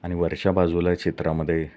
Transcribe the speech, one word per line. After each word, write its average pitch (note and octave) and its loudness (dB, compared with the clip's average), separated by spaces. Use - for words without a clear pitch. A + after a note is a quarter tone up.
आणि F2 -6
वरच्या E2+ 0
बाजूला F2 2
चित्रामध्ये D#2+ -2